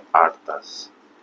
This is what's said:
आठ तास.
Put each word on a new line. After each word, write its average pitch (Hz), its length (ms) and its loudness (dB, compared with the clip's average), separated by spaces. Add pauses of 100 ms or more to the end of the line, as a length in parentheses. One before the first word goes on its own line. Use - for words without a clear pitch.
(140)
आठ 82 220 4 (120)
तास. - 400 -14 (340)